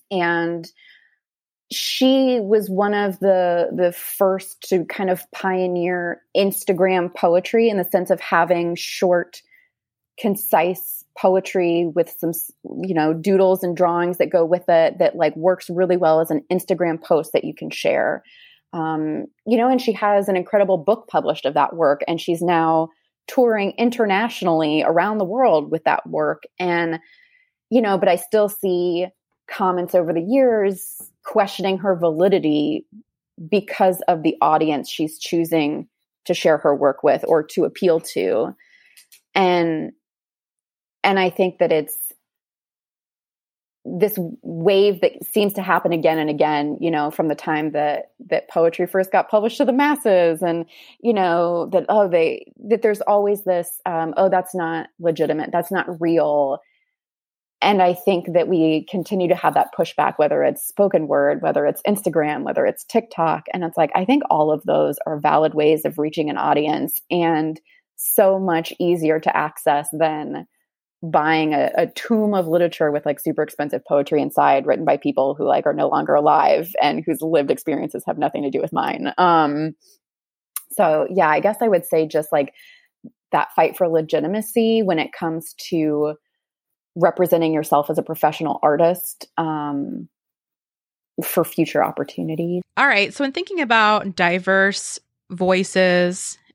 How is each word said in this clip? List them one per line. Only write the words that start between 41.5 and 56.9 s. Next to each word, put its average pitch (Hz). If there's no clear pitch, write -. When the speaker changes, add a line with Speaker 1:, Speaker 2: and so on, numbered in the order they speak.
Speaker 1:
that 165
it's 151
this 190
wave 190
that -
seems 202
to 196
happen 175
again 160
and 151
again, 147
you 170
know, 151
from 165
the 147
time 151
that, 147
that -
poetry 170
first 190
got 190
published 220
to 294
the 247
masses 208
and, 170
you 233
know, 175
that, 185
oh, 208
they, 165
that 220
there's 208
always 202
this, 175
um, 165
"Oh, 190
that's 185
not 165
legitimate. 156
That's 170
not 175
real." 147